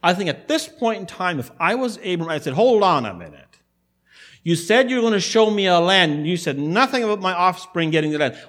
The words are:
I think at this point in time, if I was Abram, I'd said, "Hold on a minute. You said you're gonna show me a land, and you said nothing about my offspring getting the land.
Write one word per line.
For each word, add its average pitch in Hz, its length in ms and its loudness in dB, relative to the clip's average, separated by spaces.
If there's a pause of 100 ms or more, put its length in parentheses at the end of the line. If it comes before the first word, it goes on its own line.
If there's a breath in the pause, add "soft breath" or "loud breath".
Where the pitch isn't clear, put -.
I 175 120 2
think 185 140 -4
at - 200 -8
this 311 180 -2
point 226 320 -4
in 190 80 -12
time, 175 320 -4
if - 220 -8
I 185 160 2
was 247 220 -4
Abram, 170 300 -4
I'd 156 140 -4
said, 135 120 -4
"Hold 220 280 4
on 151 240 2
a 95 80 -8
minute. 82 460 -20 (800 loud breath)
You 165 140 0
said 240 340 2
you're 254 120 0
gonna 220 180 2
show 214 300 2
me 202 160 0
a 180 120 4
land, 175 340 4
and 151 140 -4
you 180 100 0
said 156 220 -4
nothing 233 460 0
about 208 160 -2
my 185 120 -2
offspring 175 580 -2
getting 156 200 0
the 151 80 -2
land. 139 180 0 (120 loud breath)